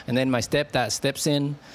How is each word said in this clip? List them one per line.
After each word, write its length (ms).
and 100
then 120
my 120
stepdad 500
steps 360
in. 280